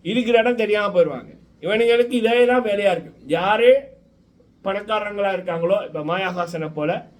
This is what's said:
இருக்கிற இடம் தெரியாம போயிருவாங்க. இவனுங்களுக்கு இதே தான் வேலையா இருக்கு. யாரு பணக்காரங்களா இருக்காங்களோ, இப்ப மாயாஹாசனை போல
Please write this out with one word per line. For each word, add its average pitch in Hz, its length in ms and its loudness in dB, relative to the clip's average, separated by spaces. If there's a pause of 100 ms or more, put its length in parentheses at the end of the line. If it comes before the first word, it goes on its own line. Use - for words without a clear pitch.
இருக்கிற 226 380 2
இடம் 240 160 2
தெரியாம 208 360 0
போயிருவாங்க. 151 400 0 (300)
இவனுங்களுக்கு 233 500 2
இதே 240 340 2
தான் 247 180 2
வேலையா 202 280 0
இருக்கு. - 220 -6 (120)
யாரு 214 640 4 (760)
பணக்காரங்களா 202 720 -4
இருக்காங்களோ, 180 520 -2
இப்ப 156 140 -10
மாயாஹாசனை 170 760 -6
போல 160 340 -4 (120)